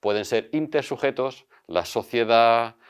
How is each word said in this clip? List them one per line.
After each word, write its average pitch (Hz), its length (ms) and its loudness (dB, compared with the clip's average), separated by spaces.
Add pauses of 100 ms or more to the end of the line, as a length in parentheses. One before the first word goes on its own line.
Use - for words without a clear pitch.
pueden 104 260 -2
ser 110 260 -2
intersujetos, 139 920 -4 (200)
la 85 200 -4
sociedad, 117 880 2 (140)